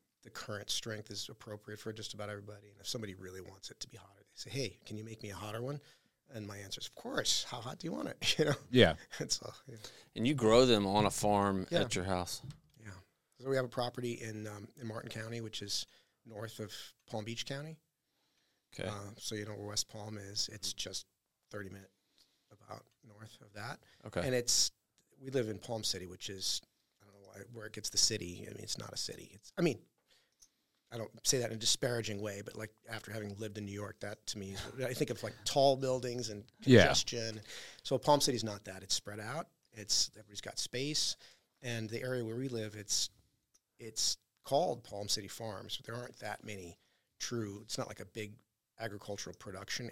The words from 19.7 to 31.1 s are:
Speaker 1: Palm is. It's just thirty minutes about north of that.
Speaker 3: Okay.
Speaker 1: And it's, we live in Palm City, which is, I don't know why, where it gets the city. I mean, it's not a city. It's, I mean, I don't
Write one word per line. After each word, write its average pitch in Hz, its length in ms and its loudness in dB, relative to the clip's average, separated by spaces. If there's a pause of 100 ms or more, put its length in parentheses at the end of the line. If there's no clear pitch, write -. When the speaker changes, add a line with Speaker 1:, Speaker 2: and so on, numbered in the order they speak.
Speaker 1:
Palm 107 280 -10
is. 101 340 -4
It's - 220 -8
just - 320 -6 (460)
thirty 104 180 -8
minutes 98 220 -16 (600)
about 107 320 -16 (240)
north 107 340 -20
of 104 120 -20
that. 107 240 -10 (300)
Speaker 3:
Okay. - 180 0
Speaker 1:
And 131 80 2
it's, - 380 4 (500)
we 135 80 -10
live 127 200 2
in 107 100 -6
Palm 113 240 -6
City, 92 240 -2
which 90 220 -10
is, 95 320 -2 (380)
I 101 60 -20
don't 101 80 -20
know 101 140 -20
why, 101 140 -16 (120)
where 110 140 -12
it 110 60 -12
gets - 180 -6
the 101 80 0
city. 95 480 2
I - 60 -12
mean, - 100 -12
it's - 160 -6
not - 120 -10
a - 60 -10
city. - 380 -8
It's, - 220 -20
I 190 40 2
mean, 147 160 4 (1160)
I 120 60 -10
don't 113 120 -6 (140)